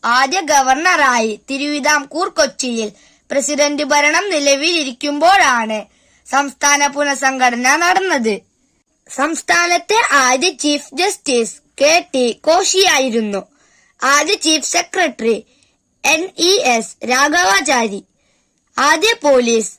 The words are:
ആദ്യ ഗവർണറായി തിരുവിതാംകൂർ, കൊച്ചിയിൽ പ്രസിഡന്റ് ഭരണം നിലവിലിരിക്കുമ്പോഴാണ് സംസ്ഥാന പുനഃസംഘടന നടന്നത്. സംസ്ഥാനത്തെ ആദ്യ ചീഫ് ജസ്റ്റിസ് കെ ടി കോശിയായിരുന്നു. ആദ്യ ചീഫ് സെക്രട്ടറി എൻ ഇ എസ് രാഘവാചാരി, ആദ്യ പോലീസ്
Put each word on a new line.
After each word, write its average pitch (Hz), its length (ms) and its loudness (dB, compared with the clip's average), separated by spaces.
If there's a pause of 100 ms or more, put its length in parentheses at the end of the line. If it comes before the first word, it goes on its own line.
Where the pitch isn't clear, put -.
(140)
ആദ്യ 269 260 0 (120)
ഗവർണറായി 269 800 2 (180)
തിരുവിതാംകൂർ, 294 880 -2
കൊച്ചിയിൽ 240 500 -2 (420)
പ്രസിഡന്റ് 285 600 -2
ഭരണം 294 340 2 (100)
നിലവിലിരിക്കുമ്പോഴാണ് 285 1400 0 (480)
സംസ്ഥാന 285 540 0 (140)
പുനഃസംഘടന 262 880 0
നടന്നത്. 349 520 0 (840)
സംസ്ഥാനത്തെ 349 800 0 (240)
ആദ്യ 262 280 2 (120)
ചീഫ് 294 380 -4
ജസ്റ്റിസ് 254 580 -2 (240)
കെ 294 100 4 (220)
ടി 254 100 2 (220)
കോശിയായിരുന്നു. 285 960 0 (580)
ആദ്യ 294 360 2 (100)
ചീഫ് 311 300 -2
സെക്രട്ടറി 285 600 -2 (680)
എൻ 320 160 0 (280)
ഇ - 20 4 (220)
എസ് 226 200 -2 (180)
രാഘവാചാരി, 285 880 0 (800)
ആദ്യ 311 340 2 (120)
പോലീസ് 240 560 2